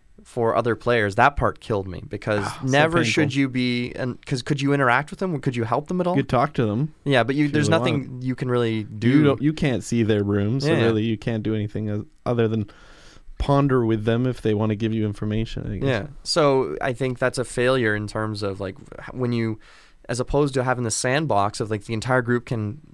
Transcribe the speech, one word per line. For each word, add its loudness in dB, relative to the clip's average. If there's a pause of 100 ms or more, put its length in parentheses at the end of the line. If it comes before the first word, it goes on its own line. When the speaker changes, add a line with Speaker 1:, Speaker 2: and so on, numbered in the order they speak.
(240)
Speaker 1:
for -2
other 2
players, 0
that 4
part -2
killed -4
me -12
because -4
Speaker 2:
Ah, -8
so -4
Speaker 1:
never 4
Speaker 2:
painful. 2
Speaker 1:
should 2
you 2
be, -2
and -6
'cause -4
could -2
you 2
interact 2
with -12
them? -2
Could -2
you 0
help -2
them -2
at 0
all? 0
Speaker 2:
You 2
could -6
talk 2
to 0
them -2 (120)
Speaker 1:
Yeah, 4
but -2
you, 2
Speaker 2:
if 0
you -10
Speaker 1:
there's 2
Speaker 2:
really 4
Speaker 1:
nothing 0
Speaker 2:
wanted. -10
Speaker 1:
you -2
can -4
really 0
do. 0
Speaker 2:
You 6
don't, 4
you 2
can't 0
see 2
their 4
rooms, 0
so 2
Speaker 1:
Yeah, 4
yeah. 4
Speaker 2:
really 2
you -2
can't -4
do -2
anything -4
o-, -4 (200)
other 2
than -2 (680)
ponder 2
with 2
them 2
if -4
they 2
wanna 2
give -2
you 0
information, -4
I -6
guess. -2
Speaker 1:
Yeah. 0 (160)
So 2
I -2
think -4
that's 0
a -2
failure 2
in -4
terms -4
of, -4
like, -8 (240)
h-, -14
when -2
you, -2 (500)
as -4
opposed 0
to 0
having 0
the -2
sandbox 0
of, -4
like, -4
the -6
entire 0
group 0
can -6 (140)